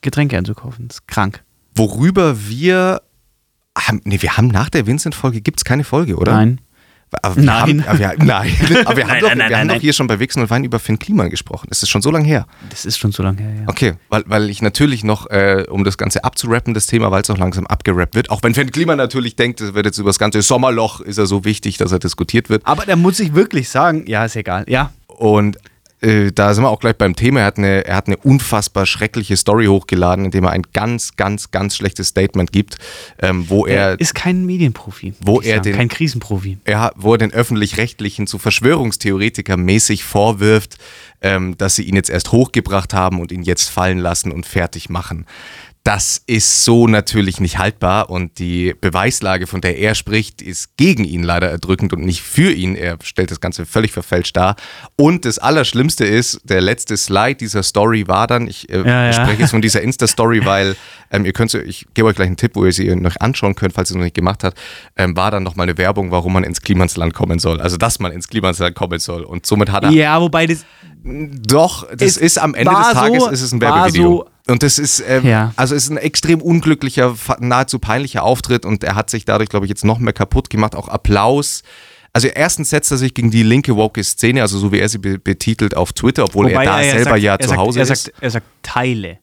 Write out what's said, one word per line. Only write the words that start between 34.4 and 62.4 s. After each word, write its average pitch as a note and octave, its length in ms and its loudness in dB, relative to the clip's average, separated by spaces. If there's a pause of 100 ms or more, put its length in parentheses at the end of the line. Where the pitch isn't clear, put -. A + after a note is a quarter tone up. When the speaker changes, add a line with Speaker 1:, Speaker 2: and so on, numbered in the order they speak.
Speaker 1:
Medienprofi, D3 760 -4
Speaker 2:
wo G2+ 160 4
Speaker 1:
würd G#2+ 80 0
ich A2 60 -2
Speaker 2:
er A2 80 2
Speaker 1:
sagen. G2 120 -2
Speaker 2:
den G2 60 -2
Speaker 1:
Kein A#2+ 120 2
Krisenprofi. G#2+ 680 -4 (100)
Speaker 2:
Ja, G#2+ 280 0
wo G#2 180 2
er A2+ 40 2
den A2 140 0
Öffentlich-Rechtlichen G#2+ 920 -2
so - 100 -8 (720)
Verschwörungstheoretiker-mäßig G2 960 0
vorwirft, G#2+ 720 2 (460)
ähm, F#2 340 -2
dass F#2+ 200 -2
sie - 80 -4
ihn F#2+ 120 0
jetzt F#2+ 140 0
erst - 220 -2
hochgebracht A2 600 2
haben F#2 260 0
und F2 120 -10
ihn F2+ 100 -8
jetzt F2 280 -2
fallen F#2 280 0
lassen F2 340 -4
und E2+ 140 -8
fertig E2+ 440 -6
machen. E2+ 360 -8 (600)
Das - 400 -2
ist - 380 0
so A#2 220 6
natürlich G#2+ 540 2
nicht F2+ 180 -2
haltbar F#2+ 500 0
und F2+ 300 -8
die F2 420 -2
Beweislage, F#2 680 -2
von - 140 -8
der F2+ 160 -2
er G#2+ 180 0
spricht, - 460 -4
ist - 380 -12
gegen C#3+ 260 4
ihn E2+ 180 -4
leider E2+ 280 0
erdrückend F2+ 420 -2
und E2+ 140 -6
nicht F2 160 -4
für F3 280 2
ihn. F2+ 240 -2
Er E2+ 280 -6
stellt - 280 -4
das E2 100 -10
Ganze - 260 -8
völlig A2+ 260 0
verfälscht F2+ 420 -4
dar. F#2 220 2 (400)
Und D#3 300 4
das A2 120 -2
Allerschlimmste C3+ 680 0
ist, A2+ 380 0
der F#2 180 2
letzte G#2+ 340 -2
Slide G#2 380 0
dieser G#2 280 -6
Story G#2 460 2
war G2 180 2
dann, A#2+ 220 -2
ich, - 220 -14
äh, F#2+ 80 -2
Speaker 1:
Ja, A#2+ 300 2
ja. A#2 40 4
Speaker 2:
spreche A#2 300 2
jetzt D3+ 80 4
von A2+ 100 2
dieser G#2+ 220 2
Insta-Story, A2+ 580 2
Speaker 1:
<laughs> F#2+ 60 0
Speaker 2:
weil, G2 280 2 (360)
ähm, G2+ 160 0
ihr F#2+ 80 -2
könnt A2+ 160 0
sie, - 100 -2
ich - 320 -12
gebe A2 160 2
euch G2 80 2
gleich F#2 120 0
einen F2+ 100 -2
Tipp, - 160 0